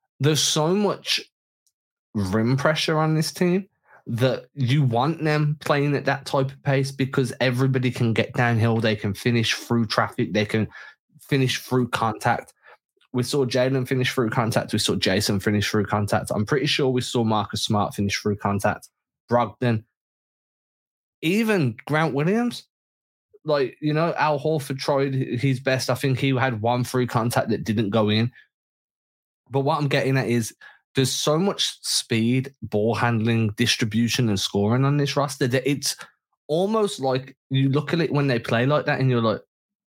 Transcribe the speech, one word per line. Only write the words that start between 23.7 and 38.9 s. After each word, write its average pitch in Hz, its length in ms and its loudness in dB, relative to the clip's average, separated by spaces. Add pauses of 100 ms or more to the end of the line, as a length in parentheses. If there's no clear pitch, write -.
you 151 120 0
know, 160 260 0
Al 147 200 0
Horford 147 400 -4
tried 139 360 0
his 131 460 -2
best. 131 300 -2
I 123 40 2
think 135 240 0
he 135 120 0
had 123 300 0
one 120 240 0
through 127 220 0
contact 120 440 -2
that - 140 -2
didn't 107 260 -2
go 107 180 2
in. 110 240 0 (1160)
But 135 120 0
what 147 180 0
I'm 143 100 0
getting 135 280 2
at 113 120 0
is 117 260 0 (400)
there's 131 160 2
so 151 280 0
much - 440 -2
speed, 120 800 0
ball 107 320 0
handling, 113 600 2
distribution, 117 720 0
and 98 100 0
scoring 113 460 0
on 143 140 2
this 139 180 -2
roster 139 320 -2
that 131 200 0
it's - 280 -4 (520)
almost 202 520 0
like 131 340 -2 (160)
you 135 200 2
look 147 240 0
at 170 60 0
it 151 120 0
when 143 140 2
they 123 120 2
play 120 280 0
like 147 180 2
that 147 160 -2